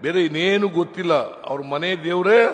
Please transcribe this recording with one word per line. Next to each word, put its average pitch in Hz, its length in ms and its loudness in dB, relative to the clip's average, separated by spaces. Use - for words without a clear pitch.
ಬೇರೆ 170 240 0
ಇನ್ನೇನು 190 400 0
ಗೊತ್ತಿಲ್ಲ. 175 340 -2
ಅವ್ರ 139 100 -4
ಮನೆ 160 160 -4
ದೇವರೇ 180 320 4